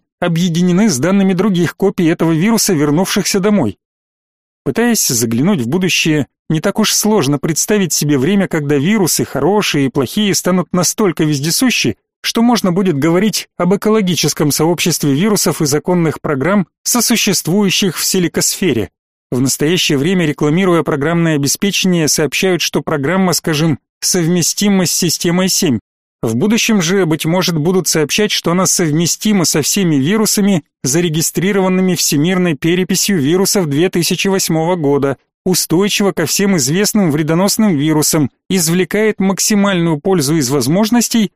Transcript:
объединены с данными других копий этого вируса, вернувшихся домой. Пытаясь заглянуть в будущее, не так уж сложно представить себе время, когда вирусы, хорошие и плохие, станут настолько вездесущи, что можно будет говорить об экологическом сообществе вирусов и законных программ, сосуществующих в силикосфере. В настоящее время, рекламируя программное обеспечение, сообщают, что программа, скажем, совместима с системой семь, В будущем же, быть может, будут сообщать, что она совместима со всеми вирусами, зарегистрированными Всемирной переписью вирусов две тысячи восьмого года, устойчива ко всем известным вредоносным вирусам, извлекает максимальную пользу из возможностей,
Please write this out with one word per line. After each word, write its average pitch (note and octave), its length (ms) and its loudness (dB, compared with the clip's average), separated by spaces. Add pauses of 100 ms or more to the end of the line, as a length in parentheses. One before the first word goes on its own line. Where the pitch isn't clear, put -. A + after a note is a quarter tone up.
(200)
объединены F3 720 0
с C3+ 100 -2
данными F#3+ 340 2
других F3+ 420 0
копий F#3+ 300 0
этого E3 260 0
вируса, G3 420 0
вернувшихся D#3 640 0
домой. F#3 400 0 (840)
Пытаясь A3 440 0
заглянуть B2 540 0
в A2+ 60 -4
будущее, D#3 600 0 (220)
не D#3 120 -2
так G3+ 180 -2
уж G#3+ 140 2
сложно D3 460 0
представить F3 540 -2
себе D3 240 0
время, F3+ 300 2
когда D3 300 -2
вирусы, F3+ 480 0
хорошие B2 600 0
и - 20 -2
плохие, F3+ 440 -2
станут F3+ 380 -2
настолько F3+ 520 0
вездесущи, D3+ 720 0 (240)
что - 200 -2
можно A3+ 300 2
будет F3+ 260 0
говорить E3+ 600 0
об F3+ 180 0
экологическом F3+ 760 0
сообществе D#3 640 0
вирусов F#3 480 0
и D#3+ 40 0
законных D#3 560 0
программ, D#3+ 460 0 (160)
сосуществующих G3+ 1120 0
в - 80 -6
силикосфере. E3 840 0 (400)
В B2 120 0
настоящее D3+ 560 0
время, F3 280 0
рекламируя D#3 580 0
программное D#3+ 520 0
обеспечение, E3+ 720 0
сообщают, E3 540 0
что - 200 -4
программа, E3 520 0
скажем, D#3 460 -2 (200)
совместима F3+ 840 0
с - 60 -2
системой F3 580 0
семь, C#3+ 300 0 (440)
В A2+ 120 -2
будущем G#3+ 460 2
же, F#3 240 0
быть D#3+ 200 -2
может, E3+ 320 0
будут F3 300 0
сообщать, E3 440 0
что - 200 -2
она F3+ 140 0
совместима E3+ 800 0
со D#3 160 0
всеми E3 360 0
вирусами, G3 640 0 (200)
зарегистрированными F3+ 1080 0
Всемирной F3 640 0
переписью F3+ 640 0
вирусов F3+ 480 0
две D3+ 220 0
тысячи F3 380 -2
восьмого F3+ 480 0
года, C#3 420 0 (280)
устойчива F#3+ 680 0
ко E3+ 120 -2
всем F#3+ 320 0
известным F3 540 0
вредоносным E3 640 0
вирусам, D3+ 540 0 (180)
извлекает F#3 680 0
максимальную F#3+ 800 0
пользу E3 380 0
из C3 120 0
возможностей, G3 880 2